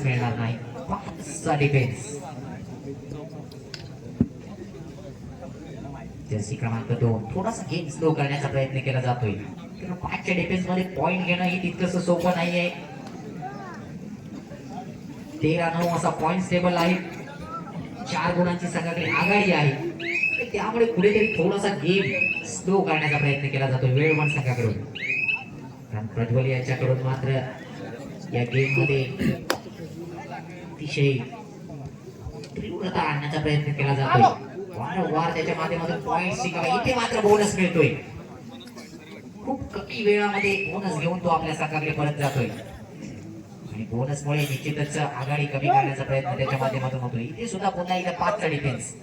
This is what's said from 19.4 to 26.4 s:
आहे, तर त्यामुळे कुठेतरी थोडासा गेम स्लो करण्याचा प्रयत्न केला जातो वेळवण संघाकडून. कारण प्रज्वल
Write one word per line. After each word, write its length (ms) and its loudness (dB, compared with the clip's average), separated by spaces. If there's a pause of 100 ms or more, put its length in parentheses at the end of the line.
आहे, 200 6 (680)
तर 140 -2
त्यामुळे 340 4
कुठेतरी 480 6
थोडासा 440 4
गेम 720 2
स्लो 340 2
करण्याचा 360 2
प्रयत्न 300 2
केला 220 2
जातो 180 4
वेळवण 420 6
संघाकडून. 440 0 (1160)
कारण 140 -4
प्रज्वल 400 2